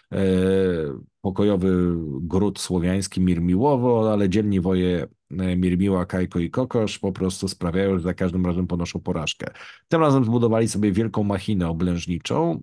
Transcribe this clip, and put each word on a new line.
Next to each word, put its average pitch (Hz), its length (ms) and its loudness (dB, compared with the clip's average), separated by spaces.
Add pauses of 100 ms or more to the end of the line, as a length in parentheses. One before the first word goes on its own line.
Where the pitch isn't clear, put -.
(120)
e, 98 60 -4 (1040)
pokojowy 92 760 2 (240)
gród 95 400 -2
słowiański 92 600 -2
Mirmiłowo, 110 920 2
ale 101 160 2
dzielni 101 320 2
woje, 90 460 0 (240)
e, 90 260 -4
Mirmiła, 90 500 0
Kajko 92 320 -4
i 85 120 -2
Kokosz 120 480 -2
po 98 140 -4
prostu 92 360 -4
sprawiają, 95 480 0
że 85 60 -2
za 90 120 -2
każdym 92 320 -2
razem 90 200 -2
ponoszą 87 340 -4
porażkę. - 500 -6 (380)
Tym 165 120 2
razem 135 240 4
zbudowali 113 440 2
sobie 104 240 0
wielką 107 300 0
machinę 98 460 0
oblężniczą 90 960 -2